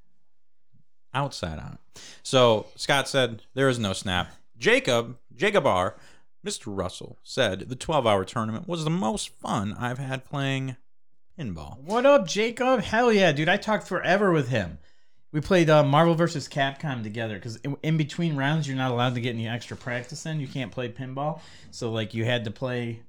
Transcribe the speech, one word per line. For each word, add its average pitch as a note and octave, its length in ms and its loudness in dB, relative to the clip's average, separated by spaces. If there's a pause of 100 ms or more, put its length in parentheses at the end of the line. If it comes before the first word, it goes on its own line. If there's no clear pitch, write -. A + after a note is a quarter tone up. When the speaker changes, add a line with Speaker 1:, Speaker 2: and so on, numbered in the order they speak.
(1120)
Speaker 1:
outside G#2+ 460 -6
on - 140 -14 (220)
it. - 60 -18 (220)
So A#2+ 520 6
Scott C#3 340 0
said, B2 340 0 (100)
"There C3+ 160 2
is A#2+ 100 0
no G2 140 0
snap." F2+ 380 -2 (260)
Jacob, B2 600 2 (180)
Jacob F#3 300 2
R, F#2+ 300 2 (480)
Mister F#3+ 260 -10
Russell - 540 -8
said G2 440 -2
the B2 80 -8
twelve-hour A2+ 480 2
tournament A2 440 -4
was E3+ 180 -6
the D#3 40 0
most G3+ 380 -2 (120)
fun A2+ 380 -2
I've B2 200 -4
had C3 260 -6
playing C3+ 540 -4 (600)
pinball. E2+ 420 -10
Speaker 2:
What G#3+ 260 0
up, C#4 220 6
Jacob? A#3 540 0
Hell A#3 300 2
yeah, F#3+ 220 6
dude. D#3 160 0
I G3+ 80 4
talked G#3 300 -2
forever F#3 440 2
with D3 180 2
him. F#2 280 -2 (540)
We D3+ 100 -2
played, E3+ 280 4
uh, D3+ 140 8
Marvel D#3 320 6
versus D#3+ 320 0
Capcom C#3 560 -4
together G#2+ 360 -4
'cause A2+ 180 -10
in, C#3 260 -6
in D#3+ 140 2
between D#3 380 -2
rounds, C#3+ 320 0
you're C3+ 100 -4
not C3 140 0
allowed A#2+ 240 0
to A#2+ 60 -2
get A#2+ 140 -4
any A2+ 120 -4
extra A2+ 300 -8
practice B2 480 -8
in. D#3 140 -4
You C3 80 -6
can't B2+ 240 -8
play B2 180 -6
pinball. C3+ 500 -6 (320)
So, A#2 200 -6
like, A2 240 -4
you A2+ 100 -2
had A#2+ 200 0
to A2 60 -6
play A#2+ 580 -6